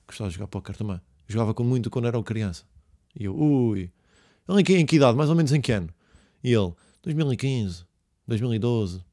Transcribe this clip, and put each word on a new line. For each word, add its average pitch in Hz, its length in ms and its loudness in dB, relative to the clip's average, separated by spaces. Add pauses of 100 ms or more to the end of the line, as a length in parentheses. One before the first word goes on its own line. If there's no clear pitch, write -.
Gostar - 200 -10
de 87 80 -6
jogar 98 140 -10
póquer 98 280 -10
também. 101 240 -6 (280)
Jogava 110 260 -2
com 120 80 -6
muito 120 280 -2
quando 120 180 -2
era 120 160 -2
criança." 104 400 -6 (500)
E 101 120 -8
eu, 98 100 -6
"Ui." 120 560 0 (560)
Ele, 196 120 4
"Em 170 40 6
que, 185 120 4
em 160 100 4
que 160 100 4
idade? 127 200 6
Mais 147 120 2
ou 165 80 4
menos 151 160 2
em 151 80 4
que 120 120 0
ano?" 90 160 -2 (540)
E 123 100 0
ele, 98 200 2 (300)
"Dois 160 120 -6
mil 151 180 0
e 120 40 -2
quinze, 104 480 -4 (420)
dois 110 140 -2
mil 123 140 -2
e 113 40 0
doze. 101 540 -2